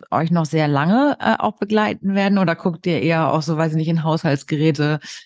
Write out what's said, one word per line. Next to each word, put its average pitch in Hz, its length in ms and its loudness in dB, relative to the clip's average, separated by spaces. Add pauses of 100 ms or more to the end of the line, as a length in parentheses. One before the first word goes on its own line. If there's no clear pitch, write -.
(100)
euch 160 200 0
noch 170 140 2
sehr 156 240 0
lange, 190 500 2
äh, - 200 0
auch 214 200 -4
begleiten 208 560 -2
werden? 196 220 2
Oder 170 200 2
guckt 170 300 -4
ihr 170 140 0
eher 160 320 2
auch 156 80 2
so, 156 160 -2
weiß 160 160 0
ich 156 40 0
nicht, 156 120 -2
in 165 140 0
Haushaltsgeräte 151 1000 0 (260)